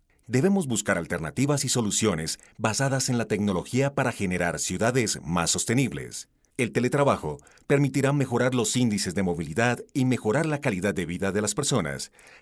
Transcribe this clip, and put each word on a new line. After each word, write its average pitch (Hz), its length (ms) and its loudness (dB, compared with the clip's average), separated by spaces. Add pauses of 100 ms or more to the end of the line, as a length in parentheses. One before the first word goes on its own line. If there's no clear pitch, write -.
(260)
Debemos 165 400 2
buscar 101 320 0
alternativas 90 680 -2
y 123 60 -2
soluciones 98 680 0 (200)
basadas 127 500 0
en 123 80 0
la 117 120 -2
tecnología 104 680 0
para 127 180 0
generar 87 460 -2
ciudades 110 640 0
más 82 280 0
sostenibles. 95 760 -2 (300)
El 120 120 0
teletrabajo 120 680 0 (280)
permitirá 143 460 2
mejorar 127 420 2
los 120 220 0
índices 104 380 2
de 98 80 0
movilidad 87 560 0 (160)
y 131 100 2
mejorar 127 400 0
la 147 160 -2
calidad 101 320 0
de 87 140 -2
vida 90 260 -2
de 104 80 0
las 104 140 -2
personas, 92 580 -2 (300)